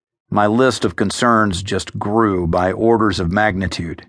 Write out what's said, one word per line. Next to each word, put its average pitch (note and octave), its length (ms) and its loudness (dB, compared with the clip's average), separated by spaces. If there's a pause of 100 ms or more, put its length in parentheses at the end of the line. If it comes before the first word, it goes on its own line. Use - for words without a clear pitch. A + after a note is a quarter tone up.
(300)
My G#2 160 2
list A#2+ 360 2
of - 140 -2
concerns G#2+ 680 0
just F#2+ 360 -6
grew G2+ 480 0
by F2+ 260 0
orders G#2+ 480 2
of E2+ 100 -2
magnitude. F#2 800 -2